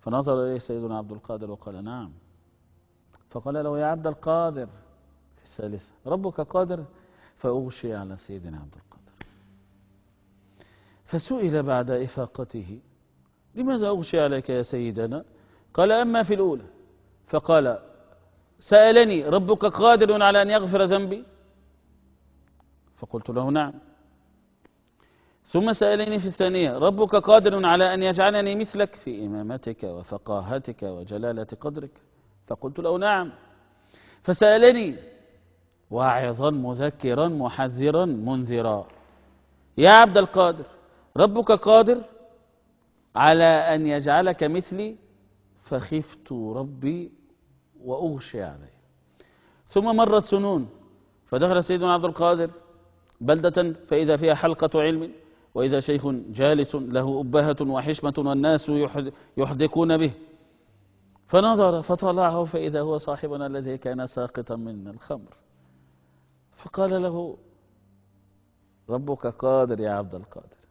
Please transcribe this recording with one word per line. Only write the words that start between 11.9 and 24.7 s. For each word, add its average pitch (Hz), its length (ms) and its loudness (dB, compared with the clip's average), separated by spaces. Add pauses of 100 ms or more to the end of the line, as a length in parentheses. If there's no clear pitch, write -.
إفاقته: 123 920 -8 (760)
"لماذا 240 340 -2
أغشي 170 320 -2
عليك 139 300 -2
يا 123 120 -2
سيدنا؟" 117 600 -6 (500)
قال: 196 180 4
"أما 233 300 2
في 196 120 0
الأولى"، 165 320 -2 (600)
فقال: 147 520 2 (840)
سألني: 214 680 6
'ربك 190 360 2
قادر 214 580 4
على 202 200 6
أن 202 80 0
يغفر 196 340 2
ذنبي؟' 196 400 -2 (1700)
فقلت 113 340 -12
له: 127 200 -4
'نعم.' 143 240 -2 (1700)